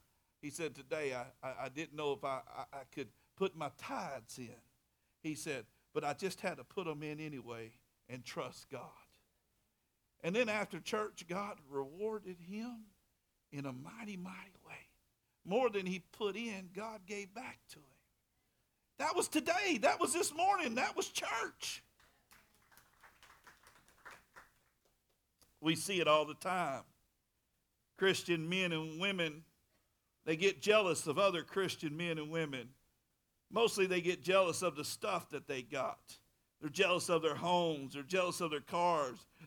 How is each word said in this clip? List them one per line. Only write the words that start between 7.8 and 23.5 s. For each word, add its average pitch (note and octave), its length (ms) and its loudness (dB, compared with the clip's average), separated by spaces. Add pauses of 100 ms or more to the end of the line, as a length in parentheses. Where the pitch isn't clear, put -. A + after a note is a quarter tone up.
and B2 160 -12
trust - 460 -8
God." B2 200 -12 (1300)
And F3 140 -2
then A#3+ 140 2
after G#3 300 -2
church, G#3+ 480 -4
God G3+ 320 -4 (100)
rewarded F3+ 720 -6
him A3 460 -10 (640)
in C#3+ 140 -6
a C3+ 60 -4
mighty, G3 460 -10
mighty F#3 380 -12 (100)
way. - 80 -16 (720)
More A#3 240 4
than G3+ 160 -2
he F#3 140 -2
put G3 360 -4
in, G3 380 -6
God G#3+ 320 -10
gave G3+ 280 -8
back - 260 -12 (100)
to - 80 -18
him. D3+ 80 -20 (1120)
That D#4 180 0
was - 140 2
today. F4 480 2
That B3+ 220 4
was D#4+ 120 2
this E4+ 220 0
morning. E4+ 420 4
That C#4 220 0
was F#4+ 100 0
church. - 760 -4 (3750)